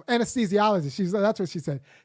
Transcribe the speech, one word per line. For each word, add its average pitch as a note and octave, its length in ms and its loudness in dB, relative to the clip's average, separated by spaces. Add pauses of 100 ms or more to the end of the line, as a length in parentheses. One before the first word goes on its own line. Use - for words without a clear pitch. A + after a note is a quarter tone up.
anesthesiologist." G#3 880 2
She's, F3+ 160 0
that's G#3 280 0
what F#3 100 -4
she F3 100 -8
said. C#3 220 -6 (240)